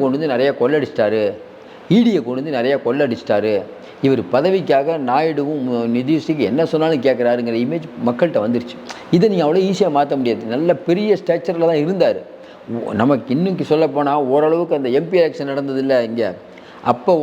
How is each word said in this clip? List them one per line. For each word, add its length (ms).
கொண்டு 160
வந்து 180
நிறைய 160
கொள்ளடிச்சிட்டாரு, 640
இ 80
டியை 200
கொண்டு 160
வந்து 180
நிறைய 160
கொள்ளடிச்சிட்டாரு, 720
இவர் 180
பதவிக்காக 640
நாயுடுவும் 560
மு-, 200
நிதிஷுக்கு 540
என்ன 160
சொன்னாலும் 400
கேட்குறாருங்கிற 580
இமேஜ் 220
மக்கள்கிட்ட 380
வந்துருச்சு. 320
இதை 120
நீங்க 180
அவ்வளோ 220
ஈஸியா 280
மாத்த 240
முடியாது. 340
நல்ல 200
பெரிய 460
ஸ்ட்ரக்சர்ல 500
தான் 140
இருந்தாரு. 360
உ-, 280
நமக்கு 360
இன்னைக்கு 340
சொல்லப்போனா 440
ஓரளவுக்கு 440
அந்த 200
எம் 140
பி 100
எலெக்ஷன் 300
நடந்தது 320
இல்ல 120
இங்க, 140
அப்போ 200